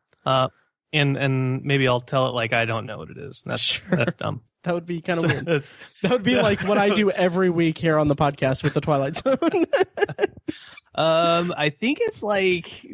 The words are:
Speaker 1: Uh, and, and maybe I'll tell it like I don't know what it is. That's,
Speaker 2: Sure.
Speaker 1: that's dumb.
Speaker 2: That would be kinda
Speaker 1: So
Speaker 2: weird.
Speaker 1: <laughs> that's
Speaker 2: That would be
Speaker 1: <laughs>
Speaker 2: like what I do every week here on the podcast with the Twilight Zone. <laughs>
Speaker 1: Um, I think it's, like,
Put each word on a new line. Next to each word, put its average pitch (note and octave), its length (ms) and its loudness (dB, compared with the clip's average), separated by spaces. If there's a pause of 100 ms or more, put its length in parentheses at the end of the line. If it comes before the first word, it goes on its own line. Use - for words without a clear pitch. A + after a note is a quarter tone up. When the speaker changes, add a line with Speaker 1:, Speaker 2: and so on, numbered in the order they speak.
(260)
Speaker 1:
Uh, C3 240 2 (440)
and, C#3+ 240 2
and C3 480 0
maybe C3 220 2
I'll B2 120 2
tell C3 280 -2
it A#2+ 60 -6
like A#2 200 -2
I A#2 120 2
don't A2+ 200 -4
know G#2+ 140 -10
what E2 100 -14
it - 80 -18
is. - 280 -14
That's, A#2 160 -6
Speaker 2:
Sure. - 360 -2
Speaker 1:
that's A#2+ 160 -2
dumb. - 280 -6 (220)
Speaker 2:
That F3 100 -4
would F3 120 -6
be E3+ 160 -6
kinda E3+ 220 -2
Speaker 1:
So E3+ 40 2
Speaker 2:
weird. C#3 180 -2
Speaker 1:
<laughs> - 20 -12
that's D3+ 240 -2 (320)
Speaker 2:
That F#3+ 80 0
would B3 120 2
be A#3+ 120 2
Speaker 1:
<laughs> B3 60 4
Speaker 2:
like G#3 200 2
what G3+ 160 2
I G3+ 160 4
do G#3 180 2
every F3+ 380 2
week E3 280 2
here D#3+ 200 2
on D3+ 100 4
the D3 80 4
podcast C#3+ 480 0
with D3 100 0
the D3+ 80 0
Twilight C#3+ 360 0
Zone. C4+ 220 0
<laughs> E4 260 2 (1300)
Speaker 1:
Um, E3+ 600 2
I D3+ 140 0
think A#3+ 320 -2
it's, A4 220 -4
like, F#3+ 600 0 (100)